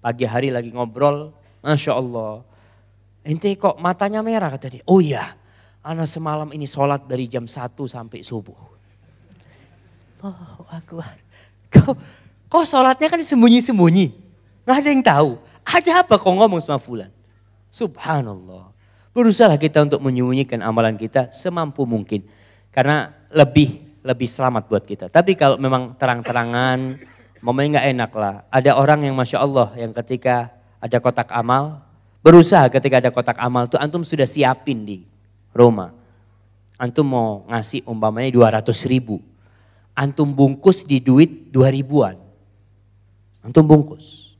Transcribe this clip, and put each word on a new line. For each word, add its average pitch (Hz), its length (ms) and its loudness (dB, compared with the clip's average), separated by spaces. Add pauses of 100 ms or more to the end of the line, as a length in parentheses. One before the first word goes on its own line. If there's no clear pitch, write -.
Pagi 120 260 -6
hari 123 240 -4
lagi 120 220 -8
ngobrol, 143 580 -4 (320)
"Masya 147 320 -2
Allah. 117 480 -8 (800)
Ente 165 320 -4
kok 190 240 -4
matanya 202 400 -4
merah?" 220 320 -4
kata 135 160 -14
dia. 123 160 -18
"Oh 185 160 4
iya, 143 380 -6 (420)
ana 160 240 -8
semalam 151 480 -8
ini 147 160 -12
sholat 139 400 -2
dari 127 160 -6
jam 117 240 -10
satu 127 400 -12
sampai 113 320 -18
subuh." 101 380 -14 (1600)
Allahu 180 480 -18
Akbar. 165 480 -18 (560)
Kau, - 240 2 (560)
kau 330 160 2
sholatnya 262 400 2
kan 339 80 -2
sembunyi-sembunyi. 233 960 2 (560)
Nggak 254 80 4
ada 285 160 0
yang 269 80 2
tahu. 151 300 2 (340)
Ada 349 400 2
apa 208 160 4
kau 185 160 2
ngomong 196 240 2
sama 147 160 -6
fulan? 110 340 -10 (600)
Subhanallah. 104 960 -8 (480)
Berusaha 226 400 4
kita 151 320 2
untuk 139 160 -4
menyembunyikan 127 560 -2
amalan 110 400 -2
kita 113 320 -4
semampu 156 560 -6
mungkin. 104 400 -6 (420)
Karena 135 400 -2 (220)
lebih, 147 500 2 (220)
lebih 123 240 -4
selamat 123 400 -4
buat 101 160 -2
kita. 95 240 -12
Tapi 180 260 2
kalau 139 220 2
memang 127 400 -4
terang-terangan, 127 1040 -4 (400)
momennya 139 400 0
nggak 135 160 0
enak 117 180 -4
lah. 101 200 -4 (180)
Ada 131 260 4
orang 143 300 2
yang 135 80 -4
Masya 127 260 -4
Allah, 131 320 0
yang 117 220 -10
ketika 123 560 -4 (260)
ada 117 240 -4
kotak 123 300 -2
amal, 131 500 -2 (400)
berusaha 156 460 8
ketika 131 320 2
ada 123 100 0
kotak 120 320 -4
amal 123 240 -2
tuh 143 140 -4
antum 151 240 -6
sudah 143 240 -2
siapin 127 580 -2
di 95 160 -14 (540)
rumah. 110 340 4 (840)
Antum 127 320 -2
mau 113 400 -4
ngasih 113 400 -8
umpamanya 110 420 -4
dua 117 240 4
ratus 107 300 -4
ribu. 123 400 -4 (680)
Antum 139 400 -2
bungkus 139 560 2
di 131 160 0
duit 139 480 2
dua 131 160 4
ribuan. 131 480 -2 (1300)
Antum 151 240 4
bungkus. - 720 0